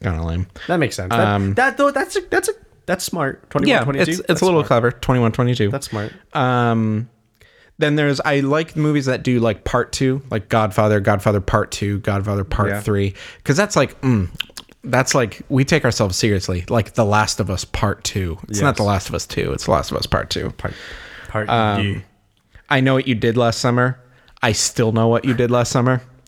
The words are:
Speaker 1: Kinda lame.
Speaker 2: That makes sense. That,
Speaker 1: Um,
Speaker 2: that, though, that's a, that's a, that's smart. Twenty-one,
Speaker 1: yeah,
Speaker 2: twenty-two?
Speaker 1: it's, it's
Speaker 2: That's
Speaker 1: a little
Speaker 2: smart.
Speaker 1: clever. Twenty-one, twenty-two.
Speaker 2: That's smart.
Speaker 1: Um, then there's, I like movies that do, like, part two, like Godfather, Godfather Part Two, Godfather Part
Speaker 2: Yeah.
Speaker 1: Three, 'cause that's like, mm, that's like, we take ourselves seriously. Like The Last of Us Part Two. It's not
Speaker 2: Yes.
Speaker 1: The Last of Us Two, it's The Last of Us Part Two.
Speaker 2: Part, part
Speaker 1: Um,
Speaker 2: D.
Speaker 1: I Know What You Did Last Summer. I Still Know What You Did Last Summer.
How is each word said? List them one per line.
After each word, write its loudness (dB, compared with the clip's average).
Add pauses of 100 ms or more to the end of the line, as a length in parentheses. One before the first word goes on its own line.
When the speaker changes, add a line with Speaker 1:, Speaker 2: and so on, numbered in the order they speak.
Speaker 1:
Kinda -2
lame. -2 (220)
Speaker 2:
That 0
makes -2
sense. -6
That, 0
Speaker 1:
Um, 2
Speaker 2:
that, 2
though, 2
that's -4
a, -2
that's 0
a, 0 (320)
that's -2
smart. -4
Twenty-one, 0 (100)
Speaker 1:
yeah, 2
Speaker 2:
twenty-two? 0
Speaker 1:
it's, -2
it's -14
Speaker 2:
That's 0
Speaker 1:
a 4
little 4
Speaker 2:
smart. -2
Speaker 1:
clever. 4
Twenty-one, 2
twenty-two. 0
Speaker 2:
That's -4
smart. -6 (200)
Speaker 1:
Um, 0 (680)
then 2
there's, 2
I 0
like 0
movies 2
that -2
do, 2
like, 0
part 0
two, 0
like -4
Godfather, 2
Godfather 2
Part 0
Two, -4
Godfather -2
Part -2
Speaker 2:
Yeah. -4
Speaker 1:
Three, 0 (280)
'cause 0
that's 0
like, 0
mm, 2 (560)
that's 0
like, -2
we 2
take 2
ourselves 0
seriously. -2
Like 0
The 2
Last 0
of -4
Us -4
Part -4
Two. -4 (100)
It's -6
not 4
Speaker 2:
Yes. 0
Speaker 1:
The 2
Last 0
of -4
Us -6
Two, -4
it's -6
The 2
Last 0
of -2
Us -4
Part -2
Two. -6
Speaker 2:
Part, -10 (540)
part -4
Speaker 1:
Um, 2
Speaker 2:
D. -2 (680)
Speaker 1:
I 2
Know 4
What 0
You 2
Did 2
Last 2
Summer. 2 (440)
I 2
Still 0
Know 2
What 2
You 2
Did 0
Last 2
Summer. 2 (280)